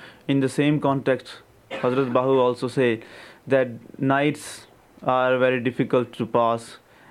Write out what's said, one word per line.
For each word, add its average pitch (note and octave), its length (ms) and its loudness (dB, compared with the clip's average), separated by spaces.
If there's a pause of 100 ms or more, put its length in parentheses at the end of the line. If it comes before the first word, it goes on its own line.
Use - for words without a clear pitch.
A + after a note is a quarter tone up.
(320)
In C#3 60 2
the C3+ 120 2
same D3 260 2
context, C3+ 520 0 (440)
Hazrat B2+ 360 0
Bahu B2+ 420 2
also B2 180 -4
say A#2+ 300 2 (580)
that C3 120 2 (380)
nights C#3+ 600 -2 (360)
are B2+ 360 2
very B2+ 300 2
difficult B2 380 0 (140)
to A2+ 60 -2
pass, A#2 340 0 (500)